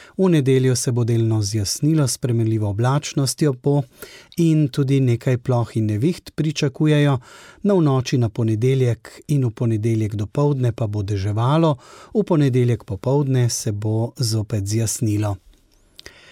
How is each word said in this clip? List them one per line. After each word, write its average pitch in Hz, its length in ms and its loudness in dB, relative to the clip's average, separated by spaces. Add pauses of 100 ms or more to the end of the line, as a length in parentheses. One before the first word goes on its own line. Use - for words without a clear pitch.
(160)
v 190 120 2
nedeljo 131 480 4
se 127 160 -2
bo 120 120 0
delno 113 380 2
zjasnilo 110 680 0
s - 40 -4
spremenljivo 113 560 0
oblačnostjo, 135 840 0 (100)
bo 143 200 2 (540)
in 156 320 2
tudi 135 320 0
nekaj 127 380 0
ploh 120 380 -2
in 110 100 0
neviht 107 480 -2
pričakujejo. 147 840 0 (440)
No, 202 140 2
v 175 60 4
noči 135 360 2
na 120 100 2
ponedeljek 117 1000 -2
in 143 160 0
v 120 60 -2
ponedeljek 110 640 -2
dopoldne 127 580 -2
pa 117 140 -4
bo 104 160 -4
deževalo, 110 720 0 (380)
v 214 80 2
ponedeljek 127 640 2
popoldne 127 640 0
se - 240 -4
bo 110 460 -4
zopet 107 480 -2
zjasnilo. 104 680 -2 (960)